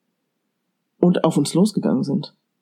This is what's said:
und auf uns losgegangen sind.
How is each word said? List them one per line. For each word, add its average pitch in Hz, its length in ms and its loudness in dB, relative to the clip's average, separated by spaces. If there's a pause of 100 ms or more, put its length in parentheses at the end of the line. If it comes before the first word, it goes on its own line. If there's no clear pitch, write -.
(1000)
und - 240 2
auf 165 120 2
uns 147 180 -2
losgegangen 170 500 0
sind. 139 300 -6 (280)